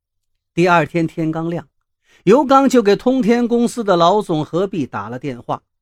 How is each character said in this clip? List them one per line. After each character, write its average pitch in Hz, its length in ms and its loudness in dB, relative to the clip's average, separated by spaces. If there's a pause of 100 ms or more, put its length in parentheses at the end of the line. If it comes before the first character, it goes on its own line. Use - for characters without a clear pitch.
(540)
第 170 140 0
二 170 180 2
天 165 200 -4
天 160 260 -6
刚 165 180 -6
亮， 170 180 -8 (560)
尤 240 200 4
刚 269 240 4
就 240 140 2
给 202 140 2
通 254 260 0
天 233 260 0
公 233 200 0
司 240 160 -8
的 196 120 0
老 180 260 2
总 160 220 -4
何 175 220 -4
必 170 220 -6
打 104 220 -10
了 127 100 -12
电 127 200 -10
话， 123 220 -10 (200)